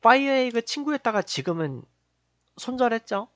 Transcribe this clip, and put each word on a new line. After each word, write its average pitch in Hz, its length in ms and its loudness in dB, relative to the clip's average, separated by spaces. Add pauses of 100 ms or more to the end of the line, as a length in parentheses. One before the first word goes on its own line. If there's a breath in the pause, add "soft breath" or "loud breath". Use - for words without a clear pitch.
파이어의 262 500 4
그 233 140 -2
친구였다가 277 560 -2
지금은 151 640 -4 (720)
손절했죠. 233 800 -2